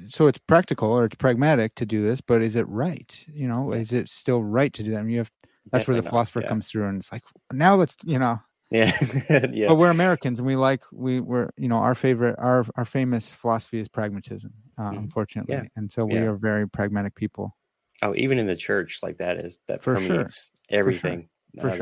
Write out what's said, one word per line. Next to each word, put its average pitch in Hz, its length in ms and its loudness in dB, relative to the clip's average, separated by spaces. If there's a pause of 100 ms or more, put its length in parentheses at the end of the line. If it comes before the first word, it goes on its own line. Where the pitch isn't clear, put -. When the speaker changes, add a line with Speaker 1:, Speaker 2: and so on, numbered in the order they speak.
Speaker 1:
so 156 180 4
it's 135 120 4
practical 160 520 2
or 120 140 4
it's 107 100 -2
pragmatic 127 600 2
to 117 100 -4
do 107 160 -2
this, 113 180 0
but 117 220 2
is 110 140 -2
it 113 120 0
right? 135 480 -6 (160)
You 147 140 -6
know, 123 260 -2
Speaker 2:
Yeah. 117 80 -2
Speaker 1:
is 110 120 -6
it 123 160 -2
still 123 340 -2
right 117 300 0
to - 100 -10
do 107 100 -4
that? 110 60 -4
I 104 40 -4
mean, 110 100 -4
you 117 60 0
have, 113 120 -4 (400)
that's 127 160 2
where 131 80 2
the 117 80 2
Speaker 2:
Definitely - 40 -4
not, - 40 -10
Speaker 1:
philosopher 117 320 0
Speaker 2:
yeah. - 60 -6
Speaker 1:
comes 110 200 -4
through 104 200 -4
and 98 100 -4
it's - 140 -12
like, 117 100 -12 (300)
"Now 170 240 6
let's," 175 280 2
you 156 140 0
know. 120 220 0 (300)
Speaker 2:
Yeah. 113 200 4 (100)
<laughs> 135 520 2
Yeah. 110 160 0
Speaker 1:
But 160 80 8
we're 175 140 6
Americans 165 500 2
and 123 60 -2
we 135 100 0
like, 131 260 2 (100)
we, 127 280 -2
we're, 120 360 -2
you 135 120 -2
know, 117 80 2
our 120 180 2
favorite, 123 440 2
our, 123 260 2 (120)
our 123 80 -2
famous 123 480 -2
philosophy 113 460 -2
is 104 100 -6
pragmatism, 104 640 -8 (260)
uh, 110 120 -8
Speaker 2:
Mm-hmm. 101 80 -10
Speaker 1:
unfortunately. 107 560 -6
Speaker 2:
Yeah. 131 100 -6 (120)
Speaker 1:
And 107 160 -8
so 117 140 -2
we 107 80 -2
Speaker 2:
Yeah. 113 80 2
Speaker 1:
are 110 140 0
very 104 320 0
pragmatic 101 460 -4
people. 101 420 -8 (460)
Speaker 2:
Oh, 101 140 -2
even 135 220 2
in 110 80 0
the 90 100 0
church, 98 460 -4
like, 82 160 -8
that 90 200 -4
is, 87 280 -12
that - 160 -6
Speaker 1:
For 131 160 0
sure. 95 100 -2
Speaker 2:
permeates - 440 -2 (160)
Speaker 1:
For - 40 -4
sure. 101 80 4
Speaker 2:
everything, 87 480 -2 (320)
Speaker 1:
For 131 80 -2
Speaker 2:
uh, 113 80 -2
Speaker 1:
sure. - 60 -8